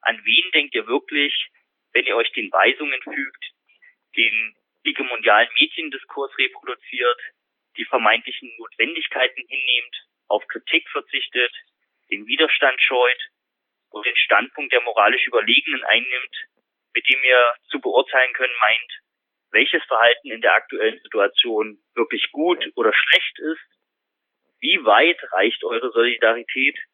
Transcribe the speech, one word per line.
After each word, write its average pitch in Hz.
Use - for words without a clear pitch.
An 226
wen -
denkt 143
ihr 110
wirklich, 143
wenn 123
ihr 110
euch 117
den 104
Weisungen 131
fügt, -
den 110
hegemonialen 120
Mediendiskurs 143
reproduziert, 123
die 113
vermeintlichen 117
Notwendigkeiten 127
hinnehmt, 123
auf -
Kritik -
verzichtet, 135
den 104
Widerstand 135
scheut 127
und 101
den -
Standpunkt 123
der 123
moralisch 113
Überlegenen 123
einnimmt, 127
mit 123
dem 131
ihr 123
zu 139
beurteilen 127
können 127
meint, 110
welches 131
Verhalten 120
in 113
der 95
aktuellen 110
Situation 107
wirklich 113
gut 165
oder 110
schlecht -
ist? 156
Wie 156
weit 110
reicht 95
eure 117
Solidarität 117